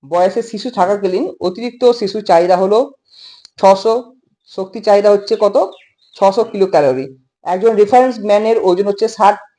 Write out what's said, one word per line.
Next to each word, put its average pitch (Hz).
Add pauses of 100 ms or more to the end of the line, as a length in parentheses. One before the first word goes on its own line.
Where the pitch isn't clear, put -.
বয়সে 180
শিশু 226
থাকাকালীন 196
অতিরিক্ত 233
শিশু 214
চাহিদা 180
হলো 208 (680)
ছশো, 226 (320)
শক্তি 190
চাহিদা 202
হচ্ছে 202
কত? 214 (440)
ছশো 196
কিলো 202
ক্যালোরি। 135 (260)
একজন 190
রেফারেন্স 226
ম্যানের 208
ওজন 185
হচ্ছে 202
ষাট 214 (240)